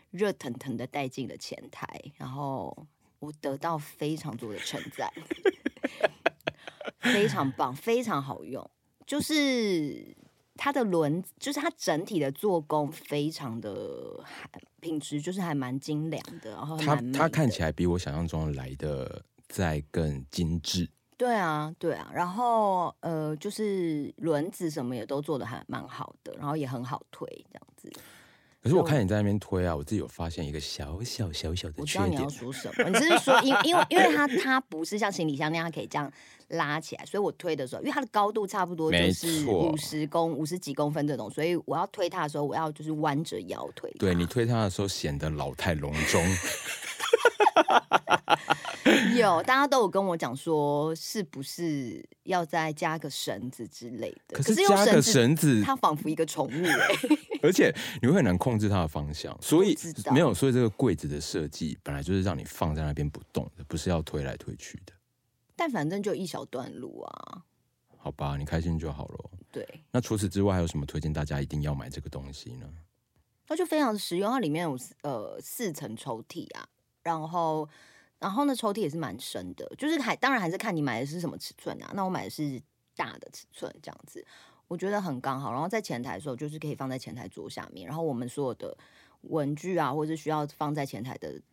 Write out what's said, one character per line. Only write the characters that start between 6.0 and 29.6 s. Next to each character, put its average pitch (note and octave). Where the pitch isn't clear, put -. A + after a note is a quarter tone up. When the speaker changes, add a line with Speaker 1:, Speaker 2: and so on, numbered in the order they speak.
Speaker 1:
<laughs> -
非 G#3
常 C#3
棒， C3
非 A#3
常 F#3+
好 C3
用。 A#2
就 C#4+
是 G#3
它 C#4+
的 C#4
轮， E3+
就 -
是 C#4+
它 D#4+
整 E3
体 G3+
的 C#3
做 F3+
工 D3+
非 D3
常 A#2+
的 D#2
还， -
品 D#3+
质 D3
就 F3
是 F#3+
还 E3+
蛮 C3
精 D3+
良 D3
的， A2
然 A2
后 D#3
还 D3+
蛮 D3
美 B2+
的。 C3+
Speaker 2:
它， D#3+
它 -
看 D#3
起 -
来 D#2+
比 E2+
我 F2
想 D#2+
象 E2
中 D#2+
来 C2
的 C#2
再 D#2+
更 D2
精 E2+
致。 F2
Speaker 1:
对 B3
啊， D#3
对 D#3+
啊， D#2
然 E3+
后， G3+
呃， D#3
就 E3+
是 F#3
轮 D#3
子 F3
什 D3+
么 B2
也 A2+
都 C#3
做 D3
得 A#2
还 -
蛮 -
好 -
的， -
然 -
后 C#3+
也 D3
很 B2
好 B2+
推 -
这 -
样 -
子。 -
Speaker 2:
可 A2+
是 D3
我 F3+
看 C3+
你 F#2+
在 G#2
那 G#2
边 G2+
推 F#2